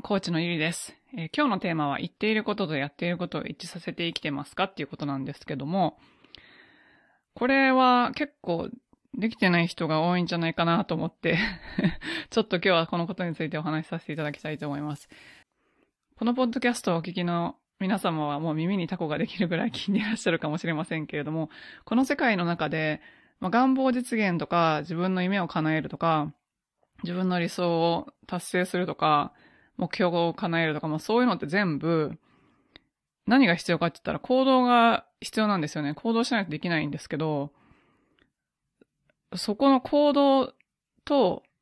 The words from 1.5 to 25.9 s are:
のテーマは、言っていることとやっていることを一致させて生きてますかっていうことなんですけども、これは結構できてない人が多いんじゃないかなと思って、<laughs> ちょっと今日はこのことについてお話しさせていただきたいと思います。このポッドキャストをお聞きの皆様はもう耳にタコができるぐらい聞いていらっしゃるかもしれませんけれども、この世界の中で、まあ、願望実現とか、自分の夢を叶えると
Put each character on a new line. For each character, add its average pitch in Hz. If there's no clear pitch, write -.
の 185
テ 180
ー 165
マ 151
は、 139
言 -
っ -
て 214
い 220
る 214
こ 208
と 202
と 151
や 139
っ -
て -
い -
る 175
こ 175
と -
を -
一 -
致 -
さ 170
せ 160
て 170
生 165
き -
て 156
ま 143
す -
か 185
っ 190
て -
い -
う -
こ -
と 151
な 139
ん 135
で 139
す -
け 151
ど 131
も、 170
こ -
れ 269
は 254
結 294
構 170
で 220
き -
て 196
な 175
い 170
人 165
が 156
多 175
い 175
ん 165
じ 175
ゃ 170
な 165
い -
か 170
な 170
と 170
思 160
っ -
て、 160
<laughs> 320
ち -
ょ 220
っ -
と 196
今 165
日 202
は 165
こ 175
の 170
こ 180
と 180
に 165
つ -
い 160
て 165
お 156
話 156
し -
さ 165
せ -
て 151
い 147
た 160
だ 147
き -
た 156
い 147
と 151
思 143
い 143
ま 147
す。 -
こ 220
の 240
ポ 254
ッ 254
ド 226
キ 240
ャ 240
ス -
ト 185
を 170
お 160
聞 180
き 180
の 170
皆 190
様 160
は 143
も 160
う -
耳 170
に 170
タ 185
コ 165
が 151
で 160
き -
る 175
ぐ 170
ら 165
い 226
聞 -
い 190
て 208
い 214
ら 214
っ 220
し -
ゃ 196
る 165
か 151
も 151
し -
れ 165
ま 160
せ 160
ん 147
け -
れ 147
ど 151
も、 160
こ 226
の 269
世 285
界 247
の 175
中 170
で、 156
ま 185
あ、 -
願 262
望 262
実 247
現 190
と 151
か、 165
自 165
分 185
の 180
夢 196
を 170
叶 156
え 156
る -
と -